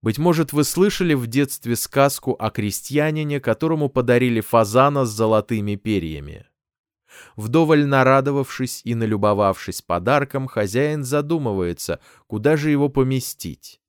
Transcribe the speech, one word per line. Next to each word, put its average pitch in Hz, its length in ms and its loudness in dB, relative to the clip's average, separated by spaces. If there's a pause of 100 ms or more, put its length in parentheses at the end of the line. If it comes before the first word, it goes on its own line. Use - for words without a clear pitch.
Быть 110 140 -2
может, 160 340 0
вы 147 120 2
слышали 180 500 0
в 123 120 -4
детстве 120 500 -2
сказку - 600 0
о 110 120 -4
крестьянине, 147 880 -4
которому 147 480 0
подарили 120 540 2
фазана 127 640 2
с - 20 -4
золотыми 107 680 0
перьями. 80 680 -6 (920)
Вдоволь 147 500 2
нарадовавшись 135 960 0
и 117 100 -4
налюбовавшись 104 840 0
подарком, 131 680 -2
хозяин 139 580 -2
задумывается, 123 960 -2 (260)
куда 143 320 0
же 151 100 -2
его 143 220 2
поместить. - 1000 -4